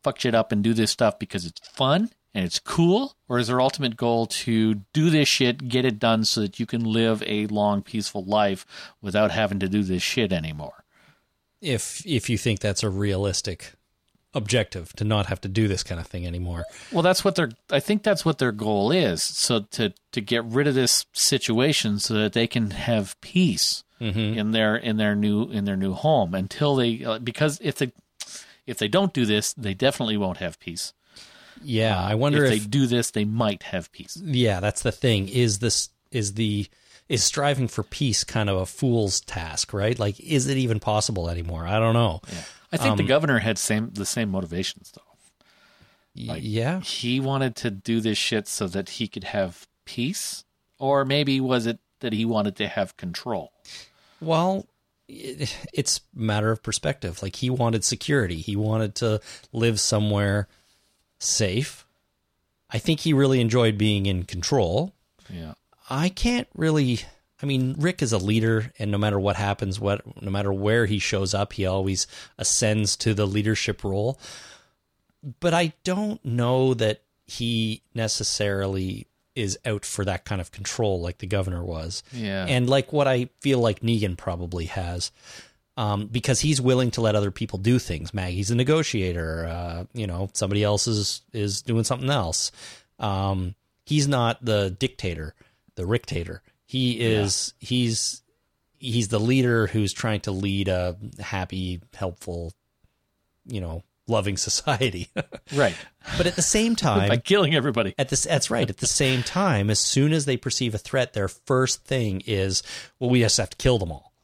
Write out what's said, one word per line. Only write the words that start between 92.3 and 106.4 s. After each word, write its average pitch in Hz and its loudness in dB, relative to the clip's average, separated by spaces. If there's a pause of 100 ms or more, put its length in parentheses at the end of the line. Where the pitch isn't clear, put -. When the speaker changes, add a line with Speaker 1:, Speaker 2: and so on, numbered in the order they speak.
Speaker 2:
Um, 98 -2 (300)
he's 147 2
not 123 0
the 104 2
dictator, 85 -6 (400)
the 92 -6
Rictator. 92 -4 (260)
He 123 0
is, 107 0
Speaker 1:
Yeah. - -16
Speaker 2:
he's, 120 0 (560)
he's 113 0
the 110 0
leader 120 4
who's 104 0
trying 107 -2
to 104 -6
lead 98 -2
a 90 0 (220)
happy, 92 -6 (120)
helpful, 87 -8 (920)
you 107 -6
know, 85 -8 (220)
loving 104 0
<laughs> - -4
society. 110 -2 (480)
Speaker 1:
Right. 139 2 (420)
Speaker 2:
But 175 2
at 175 -2
the 175 0